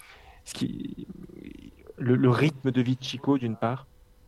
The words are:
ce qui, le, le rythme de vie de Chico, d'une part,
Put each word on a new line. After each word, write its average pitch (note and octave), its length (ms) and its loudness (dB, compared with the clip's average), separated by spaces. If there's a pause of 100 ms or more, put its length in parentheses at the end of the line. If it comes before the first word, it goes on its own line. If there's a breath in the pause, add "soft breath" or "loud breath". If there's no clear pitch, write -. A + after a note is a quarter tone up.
(440 loud breath)
ce - 100 -14
qui, - 540 -8 (880)
le, B2+ 180 2
le C3 160 6
rythme C3+ 400 2
de B2+ 100 2
vie B2+ 140 2
de - 80 -8
Chico, C3+ 360 0
d'une A2+ 180 -4
part, A#2+ 320 -4 (400)